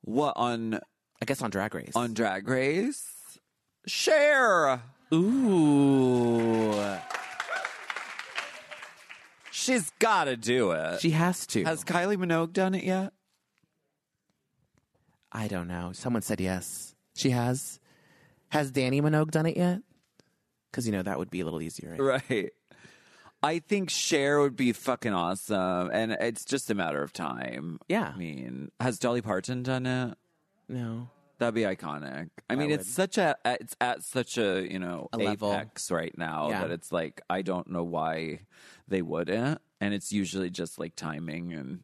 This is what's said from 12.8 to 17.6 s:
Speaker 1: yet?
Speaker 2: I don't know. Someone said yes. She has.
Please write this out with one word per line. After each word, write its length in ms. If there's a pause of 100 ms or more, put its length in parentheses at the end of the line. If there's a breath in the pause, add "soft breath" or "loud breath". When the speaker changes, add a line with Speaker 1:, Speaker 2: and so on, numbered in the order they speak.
Speaker 1:
yet? 300 (2250)
Speaker 2:
I 120
don't 180
know. 260
Someone 300
said 180
yes. 540 (220)
She 140
has. 500 (680 soft breath)